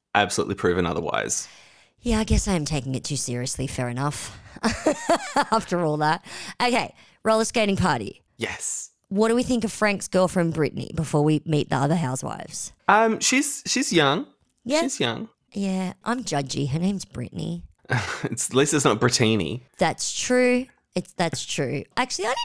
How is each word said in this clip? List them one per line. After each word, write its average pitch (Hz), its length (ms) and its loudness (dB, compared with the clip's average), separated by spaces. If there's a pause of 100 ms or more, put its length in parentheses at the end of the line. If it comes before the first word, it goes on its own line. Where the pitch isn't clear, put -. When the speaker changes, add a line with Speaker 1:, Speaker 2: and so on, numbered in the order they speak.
(160)
Speaker 1:
absolutely 101 400 0
proven 90 300 0
otherwise. 60 640 -4 (520)
Speaker 2:
Yeah, 220 180 0
I 220 40 0
guess - 240 2
I 202 60 2
am 160 120 0
taking 135 280 -4
it 127 100 -4
too 147 120 -4
seriously. 123 500 -4
Fair 127 240 -4
enough. 135 480 -6 (240)
<laughs> 294 880 2
After 185 320 0
all 151 140 2
that. 156 260 2 (380)
Okay, 233 320 2 (300)
roller 220 220 4
skating 208 320 2
party. 139 440 0 (160)
Speaker 1:
Yes. - 540 -8 (180)
Speaker 2:
What 214 200 2
do 233 60 4
we 233 60 2
think 233 220 0
of 220 80 -2
Frank's 202 360 0
girlfriend, 175 460 2
Brittany, - 400 -2
before 147 300 2
we 151 220 4
meet 147 260 0
the 147 60 2
other 143 180 2
housewives? - 800 -6 (140)
Speaker 1:
Um, 220 320 6
she's, - 460 0
she's - 260 0
young. 160 360 4 (360)
Speaker 2:
Yeah. 294 180 0
Speaker 1:
She's - 180 -2
young. 123 300 -2 (220)
Speaker 2:
Yeah, 190 420 -2 (100)
I'm 240 200 -4
judgy. 143 460 -2
Her 143 100 -2
name's 185 260 0
Brittany. - 580 -8 (260)
Speaker 1:
<laughs> - 40 -4 (300)
It's, - 260 -4
at 113 60 -2
least 147 200 4
it's 143 100 4
not 120 140 4
Brittini. 110 600 2 (180)
Speaker 2:
That's - 400 -2
true. 247 480 2 (280)
It's, - 180 -6
that's 170 300 -2
true. 139 420 -4 (120)
Actually, 262 300 -2
I 494 180 0